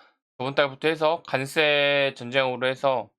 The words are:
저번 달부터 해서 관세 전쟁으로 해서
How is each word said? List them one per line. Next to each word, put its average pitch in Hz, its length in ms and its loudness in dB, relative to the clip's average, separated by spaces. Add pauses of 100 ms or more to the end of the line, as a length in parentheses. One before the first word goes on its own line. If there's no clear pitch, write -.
(360)
저번 135 180 -6
달부터 143 340 0
해서 160 380 0
관세 143 920 2
전쟁으로 127 480 0
해서 127 420 0 (100)